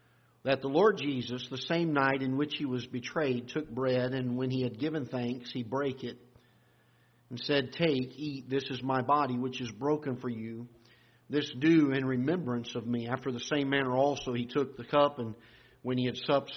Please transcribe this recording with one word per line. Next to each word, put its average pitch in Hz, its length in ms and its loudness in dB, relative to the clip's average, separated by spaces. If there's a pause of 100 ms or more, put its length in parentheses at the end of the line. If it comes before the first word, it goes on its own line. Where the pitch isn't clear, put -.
(440)
that 135 180 2
the 135 60 -2
Lord 180 300 6
Jesus, 123 520 -4
the 131 80 -6
same 165 360 0
night 135 280 4
in 131 160 0
which 147 200 0
he 151 80 -4
was 123 200 -2
betrayed, 123 640 -2
took 151 200 -4
bread, 127 460 0
and 127 240 -2
when 131 140 -2
he 131 100 0
had 117 160 -2
given 151 300 -2
thanks, 123 440 -4
he 123 120 -6
brake 131 400 -4
it, 120 160 -8 (1120)
and 120 80 -8
said, 139 320 0
'Take, 131 440 0
eat, 139 320 -8
this 135 220 -2
is 123 140 -6
my 131 180 2
body, 135 380 2
which 127 200 -4
is 120 120 -6
broken 139 460 -2
for 127 120 -6
you. 113 380 -8 (640)
This 143 260 0
do 151 340 6
in 135 140 2
remembrance 127 680 0
of 117 100 -4
me.' 120 220 -2
After 131 240 -2
the 120 80 -4
same 143 300 0
manner 135 260 2
also 135 380 2
he 120 120 0
took 135 320 -2
the 120 80 -10
cup, 143 320 4
and 113 160 -4 (480)
when 127 160 0
he 127 80 2
had 123 120 0
supped, 139 400 2